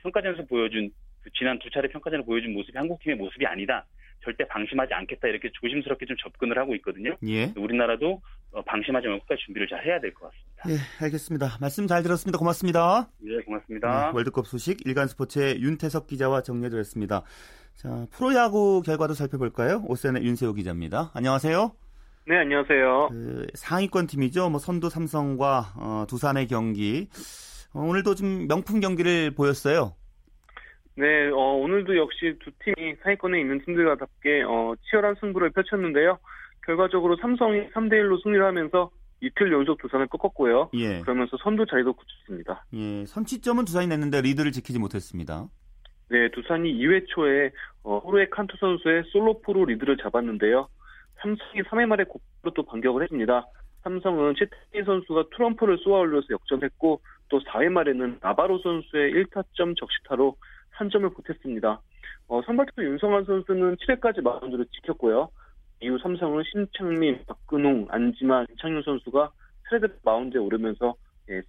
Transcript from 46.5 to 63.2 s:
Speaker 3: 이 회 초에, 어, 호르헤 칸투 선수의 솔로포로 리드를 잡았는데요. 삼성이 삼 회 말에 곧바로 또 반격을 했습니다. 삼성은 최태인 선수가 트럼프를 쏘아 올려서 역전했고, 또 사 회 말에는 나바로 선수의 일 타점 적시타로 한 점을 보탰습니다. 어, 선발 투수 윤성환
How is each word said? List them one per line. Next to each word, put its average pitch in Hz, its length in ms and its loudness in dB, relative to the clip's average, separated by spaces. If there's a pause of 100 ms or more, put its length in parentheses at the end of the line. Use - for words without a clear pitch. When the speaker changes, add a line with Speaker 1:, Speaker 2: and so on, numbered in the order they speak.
Speaker 3:
이 123 160 0
회 185 180 4
초에, 143 460 2 (320)
어, - 160 -2
호르헤 190 320 2
칸투 202 280 -6
선수의 165 540 2
솔로포로 202 540 4
리드를 131 320 2
잡았는데요. 117 680 2 (540)
삼성이 208 480 -4
삼 226 120 0
회 240 40 6
말에 214 200 2
곧바로 - 500 -10
또 156 100 0
반격을 123 380 0
했습니다. 123 440 0 (360)
삼성은 175 560 0
최태인 202 460 -4
선수가 180 400 0 (100)
트럼프를 226 440 2
쏘아 196 220 4
올려서 151 300 2
역전했고, 139 720 0 (260)
또 139 120 2
사 117 200 -4
회 160 80 4
말에는 131 540 0
나바로 185 380 2
선수의 156 500 0
일 185 160 2
타점 175 480 -4
적시타로 - 640 0 (340)
한 208 200 -4
점을 202 180 2
보탰습니다. 110 720 -4 (480)
어, 120 140 0
선발 254 240 2
투수 202 200 -6
윤성환 196 380 2